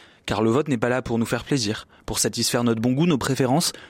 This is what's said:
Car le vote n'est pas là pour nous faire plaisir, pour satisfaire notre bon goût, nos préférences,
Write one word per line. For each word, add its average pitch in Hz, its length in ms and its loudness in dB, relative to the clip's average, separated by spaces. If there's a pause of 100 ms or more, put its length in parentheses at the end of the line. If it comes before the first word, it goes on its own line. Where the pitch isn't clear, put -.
(260)
Car 104 160 0
le 113 100 4
vote 147 180 2
n'est 127 80 0
pas 120 120 0
là 127 120 0
pour 117 180 -2
nous 113 60 0
faire 120 180 -4
plaisir, 110 440 -4 (180)
pour - 140 -6
satisfaire 120 440 0
notre 113 180 2
bon 127 120 2
goût, 156 140 2
nos 156 100 2
préférences, 135 560 0 (160)